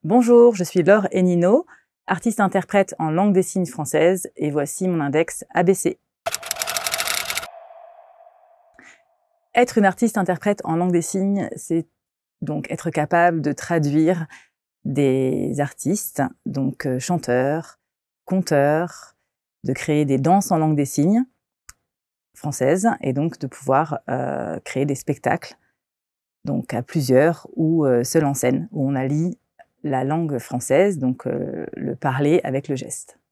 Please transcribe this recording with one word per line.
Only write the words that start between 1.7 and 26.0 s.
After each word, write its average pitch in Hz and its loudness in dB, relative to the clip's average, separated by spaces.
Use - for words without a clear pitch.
artiste-interprète 196 0
en 160 -2
langue 190 2
des 185 4
signes 180 -2
française, 165 0
et 151 -4
voici 147 -4
mon 165 0
index 147 -2
A 180 0
B 190 4
C. - -4
Être 247 4
une 202 4
artiste-interprète 196 0
en 165 -2
langue 180 2
des 170 2
signes, 196 -2
c'est 165 -4
donc 147 -6
être 165 -6
capable 165 2
de 147 0
traduire 160 0
des 135 0
artistes, - -4
donc, 135 -6
euh, 127 -2
chanteurs, 147 -2
conteurs, 160 0
de 131 -2
créer 151 0
des 135 2
danses 170 2
en 175 2
langue 156 2
des 143 0
signes 202 2
française 151 0
et 135 -2
donc 147 -4
de 143 -10
pouvoir, 135 -2
euh, 131 -4
créer 139 -4
des 143 -2
spectacles, - -4